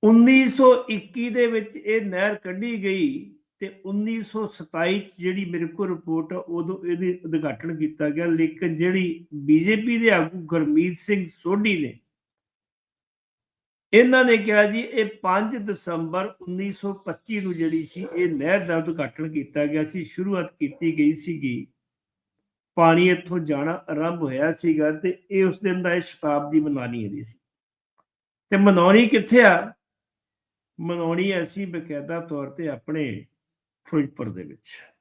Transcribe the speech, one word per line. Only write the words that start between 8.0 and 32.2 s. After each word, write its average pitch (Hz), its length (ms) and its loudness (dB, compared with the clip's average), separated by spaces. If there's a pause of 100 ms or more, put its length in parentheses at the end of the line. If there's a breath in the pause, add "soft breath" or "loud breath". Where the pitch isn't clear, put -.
ਗਿਆ, 160 180 -2
ਲੇਕਿਨ 160 500 -2
ਜਿਹੜੀ 180 580 -2
ਬੀਜੇਪੀ 185 640 2
ਦੇ 226 120 4
ਆਗੂ 175 280 2
ਗੁਰਮੀਤ 160 580 0
ਸਿੰਘ 202 300 -4
ਸੋਢੀ 196 560 -2
ਨੇ, 117 180 -10 (1900)
ਇਹਨਾਂ 254 320 8
ਨੇ 233 120 4
ਕਿਹਾ 208 300 4
ਜੀ 214 140 -2
ਇਹ 240 240 -2 (180)
ਪੰਜ 208 340 -2
ਦਸੰਬਰ 185 840 -6
ਉੱਨੀ 185 300 -8
ਸੌ 196 220 -8
ਪੱਚੀ 202 480 -10
ਨੂੰ 190 140 -6
ਜਿਹੜੀ 160 280 -2
ਸੀ 175 320 -12
ਇਹ 175 140 0
ਨਹਿਰ 170 380 0
ਦਾ 170 100 -2
ਉਦਘਾਟਨ 160 560 -6
ਕੀਤਾ 147 340 -4
ਗਿਆ 151 180 -2
ਸੀ, 165 200 -8
ਸ਼ੁਰੂਆਤ 185 540 -6
ਕੀਤੀ 156 400 -4
ਗਈ 151 140 2
ਸੀਗੀ, 143 540 -8 (1080)
ਪਾਣੀ 175 360 6
ਇੱਥੋਂ 180 280 -2
ਜਾਣਾ 151 340 -4
ਆਰੰਭ 165 500 -6
ਹੋਇਆ 143 300 -2
ਸੀਗਾ 156 380 0
ਤੇ 170 280 -4 (120)
ਇਹ 190 140 2
ਉਸ 185 160 -2
ਦਿਨ 185 220 -2
ਦਾ 175 120 0
ਇਹ 180 60 0
ਸ਼ਤਾਬਦੀ 147 600 -2
ਮਨਾਉਣੀ 123 440 -4
ਇਹਦੀ 98 180 -10
ਸੀ। - 160 -18 (1120)
ਤੇ 202 60 2
ਮਨਾਉਣੀ 196 500 8
ਕਿੱਥੇ 233 360 4
ਆ? 196 300 6 (1080)
ਮਨਾਉਣੀ 170 640 0
ਅਸੀਂ 190 240 -8
ਬਕਾਇਦਾ 165 540 -8